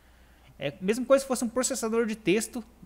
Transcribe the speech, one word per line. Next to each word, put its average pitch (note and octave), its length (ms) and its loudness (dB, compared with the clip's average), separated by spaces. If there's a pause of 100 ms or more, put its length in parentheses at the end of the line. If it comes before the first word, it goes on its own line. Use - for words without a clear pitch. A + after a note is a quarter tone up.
(600)
É - 80 -4
a D3 120 -4
mesma A3+ 240 -2
coisa C4+ 200 6
se C4+ 40 -8
fosse B3+ 160 -2
um A#3 60 -2
processador A#3 560 0
de G#3+ 100 -4
texto, A3 480 0 (220)